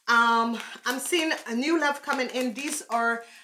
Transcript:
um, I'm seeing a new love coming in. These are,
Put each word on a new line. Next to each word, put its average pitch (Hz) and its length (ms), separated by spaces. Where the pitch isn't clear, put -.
um, 233 520
I'm 254 160
seeing 320 320
a 226 60
new 302 260
love 285 220
coming 262 260
in. 247 260
These 294 360
are, 233 340